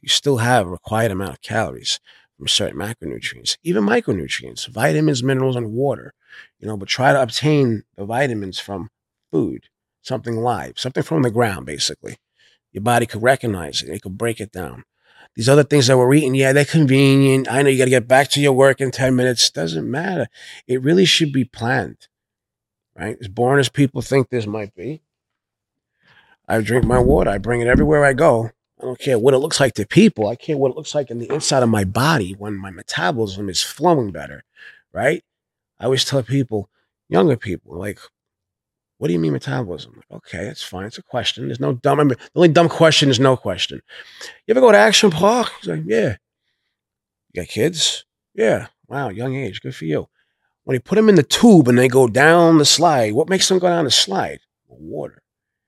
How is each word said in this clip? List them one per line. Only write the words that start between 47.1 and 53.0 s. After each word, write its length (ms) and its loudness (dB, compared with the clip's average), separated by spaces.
"You 100 -8
got 60 -12
kids?" 560 -2
"Yeah." 340 0
"Wow, 200 -6
young 280 -8
age. 260 -10
Good 140 -10
for 100 -14
you." 220 -4
When 100 -4
you 60 -2
put 180 -2
'em 100 6
in 80 8
the 80 6
tube 440 6
and 100 4
they 100 4
go 200 4
down 500 6
the 60 4
slide, 500 2